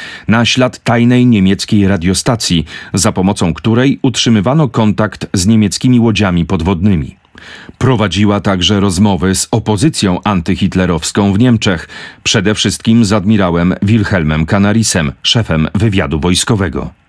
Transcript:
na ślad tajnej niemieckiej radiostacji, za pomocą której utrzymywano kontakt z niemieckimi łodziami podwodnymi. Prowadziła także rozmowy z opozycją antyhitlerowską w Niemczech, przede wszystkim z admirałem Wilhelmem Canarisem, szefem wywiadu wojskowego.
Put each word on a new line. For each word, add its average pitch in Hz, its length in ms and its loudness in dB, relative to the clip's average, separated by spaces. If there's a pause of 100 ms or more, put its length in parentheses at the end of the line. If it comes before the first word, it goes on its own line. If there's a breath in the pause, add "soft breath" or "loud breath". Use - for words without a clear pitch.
(280 loud breath)
na 117 160 2
ślad 127 340 0
tajnej 120 480 2
niemieckiej 98 640 2
radiostacji, 92 760 -2 (300 loud breath)
za 101 180 0
pomocą 95 420 -2
której 120 480 0
utrzymywano 123 640 0
kontakt 107 640 -2
z 92 140 0
niemieckimi 113 540 2
łodziami 101 440 0
podwodnymi. 85 720 -2 (600 loud breath)
Prowadziła 104 640 0
także 98 400 0
rozmowy 95 540 2
z - 160 -4
opozycją 107 760 0
antyhitlerowską 92 1080 0
w 95 60 0
Niemczech, 110 500 0 (340 loud breath)
przede 107 320 0
wszystkim 113 500 0
z 95 80 0
admirałem 92 720 2
Wilhelmem 87 640 0
Canarisem, 101 640 0 (100)
szefem 80 520 0
wywiadu 92 460 0
wojskowego. 87 680 -2 (180)